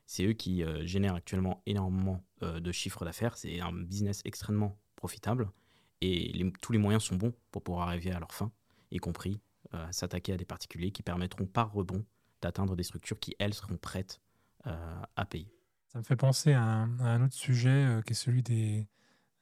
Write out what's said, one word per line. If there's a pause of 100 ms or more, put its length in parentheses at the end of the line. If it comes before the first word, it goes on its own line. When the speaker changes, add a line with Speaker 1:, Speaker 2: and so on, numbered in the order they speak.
Speaker 1:
c'est
eux
qui,
euh,
génèrent
actuellement
énormément, (200)
euh,
de
chiffres
d'affaires.
C'est
un
business
extrêmement (160)
profitable (480)
et
les, (100)
tous
les
moyens
sont
bons (180)
pour
pouvoir
arriver
à
leur
fin, (400)
y
compris, (320)
euh,
s'attaquer
à
des
particuliers
qui
permettront
par
rebond (360)
d'atteindre
des
structures
qui,
elles,
seront
prêtes, (460)
euh, (140)
à
payer. (400)
Speaker 2:
Ça
me
fait
penser
à
un,
à
un
autre
sujet,
euh,
qui
est
celui
des, (540)